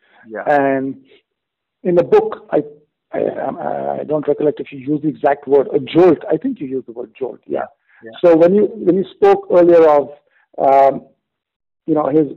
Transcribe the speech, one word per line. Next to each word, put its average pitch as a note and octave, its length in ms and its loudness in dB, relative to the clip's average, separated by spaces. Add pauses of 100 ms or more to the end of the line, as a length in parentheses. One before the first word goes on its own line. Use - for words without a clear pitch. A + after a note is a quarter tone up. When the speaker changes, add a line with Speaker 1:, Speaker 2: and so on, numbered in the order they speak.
(260)
Speaker 1:
Yeah. G#2+ 200 -12
Speaker 2:
And C#3 580 -2 (800)
in F3+ 100 0
the F3 80 4
book, G#3+ 480 -2
I, D3 140 -2 (480)
I, - 120 -4 (220)
um, - 120 -8
I C#3+ 440 -8
don't C#3 240 -6
recollect D3 320 -2
if - 140 -16
you C#3+ 80 -18
use C#3+ 220 -6
the D#3 60 -6
exact C#3+ 380 -4
word, C3+ 260 2
a - 60 -4
jolt. D#3 400 2 (100)
I D#3 80 -2
think C4 240 -8
you D3 60 -10
used C3 220 -10
the A#2+ 40 -20
word A2+ 240 -16
jolt. A#2+ 300 -10
Yeah. C2+ 200 -8 (360)
Speaker 1:
Yeah. A2+ 80 -20 (140)
Speaker 2:
So E3+ 120 6
when F3 180 4
you, G#3 100 2
when - 320 -2
you F#3+ 80 -2 (100)
spoke G4 380 2
earlier E3+ 360 6
of, D3 220 2 (480)
um, C3+ 480 2 (800)
you D#3+ 80 -2
know, D3+ 140 0
his, D3 280 0